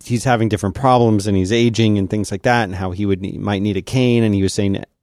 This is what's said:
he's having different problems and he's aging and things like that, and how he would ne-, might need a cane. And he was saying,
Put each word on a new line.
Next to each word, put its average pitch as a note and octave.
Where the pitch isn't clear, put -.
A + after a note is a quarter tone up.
he's A#2
having A2+
different G2+
problems A#2+
and G2+
he's F#2
aging A2+
and F#2+
things G#2
like G2
that, A#2+
and F#2+
how F#2+
he F#2+
would G2
ne-, G2
might G2
need G#2
a F#2+
cane. A#2+
And G#2+
he G2
was F#2+
saying, G2